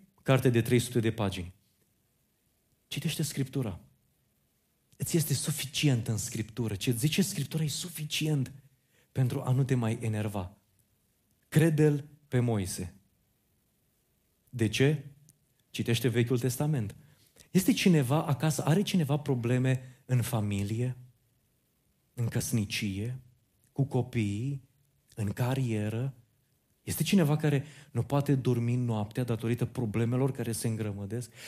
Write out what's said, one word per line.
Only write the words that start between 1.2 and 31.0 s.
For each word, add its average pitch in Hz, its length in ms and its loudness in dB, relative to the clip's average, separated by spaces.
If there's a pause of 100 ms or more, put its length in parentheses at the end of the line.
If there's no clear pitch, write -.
Citește 156 340 -4
Scriptura. 131 580 -4 (1160)
Îți - 200 -2
este 147 180 0
suficient - 720 0
în 113 80 0
Scriptură. 107 580 -6
Ce 98 160 -2
zice 131 320 0
Scriptura 156 400 -4
e 156 60 -2
suficient 156 840 -4 (600)
pentru 127 320 0
a 127 80 0
nu 131 100 2
te 131 120 0
mai 113 260 0
enerva. 107 560 -4 (920)
Crede-l 151 560 4 (240)
pe 123 120 0
Moise. 98 540 -2 (1500)
De 110 200 0
ce? 143 360 2 (640)
Citește - 380 0
Vechiul 120 300 2
Testament. 127 560 -2 (560)
Este 190 220 4
cineva 156 500 4
acasă, 156 420 0
are 190 180 4
cineva 151 340 2
probleme 127 880 0
în 123 180 2
familie, 107 760 -2 (1160)
în 120 120 -4
căsnicie, 107 920 -2 (520)
cu 139 120 0
copiii, 123 800 -2 (520)
în 104 140 -4
carieră? 120 840 -2 (680)
Este - 200 -4
cineva 156 340 4
care 143 280 2 (260)
nu 120 120 -2
poate 143 320 2
dormi 120 400 0
noaptea 120 500 -2
datorită 117 400 -2
problemelor 117 640 0
care 117 220 -4
se 117 160 -4
îngrămădesc? 104 600 -6 (180)